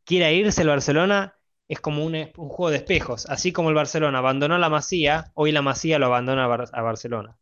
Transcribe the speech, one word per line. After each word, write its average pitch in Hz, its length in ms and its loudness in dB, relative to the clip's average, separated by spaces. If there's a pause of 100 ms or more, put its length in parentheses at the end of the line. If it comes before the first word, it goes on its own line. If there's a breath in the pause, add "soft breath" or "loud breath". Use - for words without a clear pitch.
quiera 170 280 2
irse 190 300 2
al 156 60 4
Barcelona, 170 680 0 (300)
es 151 120 -8
como 151 240 -4
un 160 120 -4
es-, 156 220 -10
un 156 120 -12
juego 170 200 -2
de 143 80 0
espejos. 139 500 -2
Así 156 240 -4
como 160 180 0
el 151 60 2
Barcelona 151 420 0
abandonó 139 400 2
la 170 120 2
Masía, 151 640 0
hoy 151 180 2
la 147 100 2
Masía 143 380 0
lo 131 60 2
abandona 127 380 0
a 123 40 0
Bar-, 120 240 -2
a 123 100 -6
Barcelona. 113 600 -6